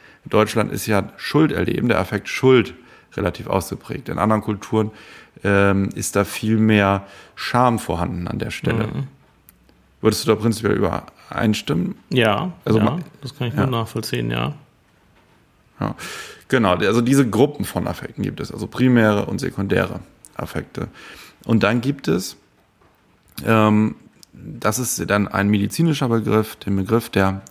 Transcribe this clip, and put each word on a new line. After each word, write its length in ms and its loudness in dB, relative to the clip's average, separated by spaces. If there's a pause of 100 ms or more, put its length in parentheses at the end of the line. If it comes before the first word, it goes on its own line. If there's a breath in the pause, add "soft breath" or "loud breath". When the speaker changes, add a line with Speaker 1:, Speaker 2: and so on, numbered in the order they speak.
(260 soft breath)
Speaker 1:
In 40 -18
Deutschland 420 2
ist 160 -6
ja 300 0
Schulderleben, 720 0
der 100 2
Affekt 300 -4
Schuld, 440 4 (420 loud breath)
relativ 320 -4
ausgeprägt. 640 -4
In 80 -6
anderen 240 2
Kulturen, 500 -2 (520 loud breath)
ähm, 500 4
ist 220 -6
da 80 4
viel 340 -2
mehr 480 4 (300 loud breath)
Scham 440 2
vorhanden 480 -4
an 120 -6
der 100 -6
Stelle. 380 -2
Speaker 2:
Mhm. 200 -6 (920)
Speaker 1:
Würdest 240 0
du 80 2
da 20 2
prinzipiell 380 -2
übereinstimmen? 1200 -2 (140)
Speaker 2:
Ja, 440 0 (120)
Speaker 1:
Also 140 2
Speaker 2:
ja, 60 4
Speaker 1:
ma-, 140 0 (220)
Speaker 2:
das 160 -14
kann 120 -6
ich 40 -8
Speaker 1:
ja. 100 0
Speaker 2:
gut 80 0
nachvollziehen, 600 -4
ja. 220 -4 (1300)
Speaker 1:
Ja. 160 -4 (520 loud breath)
Genau, 280 4
also 260 2
diese 280 4
Gruppen 360 2
von 220 -6
Affekten 360 -8
gibt 160 -6
es, 120 -10
also 160 -8
primäre 580 4
und 140 -6
sekundäre 600 -4 (360)
Affekte. 520 -8 (580 loud breath)
Und 180 2
dann 180 2
gibt 260 -4
es, 280 -4 (1080)
ähm, 500 4 (380)
das 460 -6
ist 300 -4
dann 180 2
ein 220 0
medizinischer 600 0
Begriff, 480 0
den 180 -2
Begriff 340 0
der 420 2